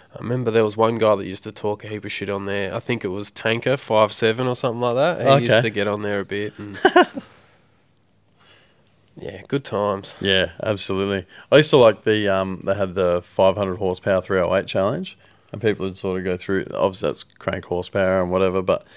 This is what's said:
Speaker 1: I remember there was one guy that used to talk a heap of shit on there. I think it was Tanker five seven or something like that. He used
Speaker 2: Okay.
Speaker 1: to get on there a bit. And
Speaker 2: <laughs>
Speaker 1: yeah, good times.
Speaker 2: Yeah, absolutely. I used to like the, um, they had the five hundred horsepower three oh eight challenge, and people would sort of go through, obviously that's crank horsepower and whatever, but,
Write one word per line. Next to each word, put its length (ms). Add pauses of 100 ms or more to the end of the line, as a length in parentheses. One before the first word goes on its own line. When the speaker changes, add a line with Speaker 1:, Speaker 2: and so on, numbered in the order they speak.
(160)
Speaker 1:
I 40
remember 300
there 140
was 140
one 200
guy 200
that 80
used 180
to 80
talk 320
a 40
heap 180
of 60
shit 180
on 160
there. 280
I 60
think 240
it 60
was 200
Tanker 480
five 360
seven 340
or 80
something 260
like 140
that. 260
He 220
used 100
Speaker 2:
Okay. 100
Speaker 1:
to 60
get 180
on 140
there 200
a 40
bit. 320
And 260
Speaker 2:
<laughs> 40 (2250)
Speaker 1:
yeah, 280
good 160
times. 580
Speaker 2:
Yeah, 300 (100)
absolutely. 640 (260)
I 60
used 140
to 60
like 260
the, 240
um, 360
they 120
had 200
the 280
five 340
hundred 200
horsepower 440
three 180
oh 160
eight 120
challenge, 500 (340)
and 100
people 240
would 120
sort 220
of 40
go 140
through, 360
obviously 360
that's 140
crank 420
horsepower 560
and 100
whatever, 300
but, 240 (120)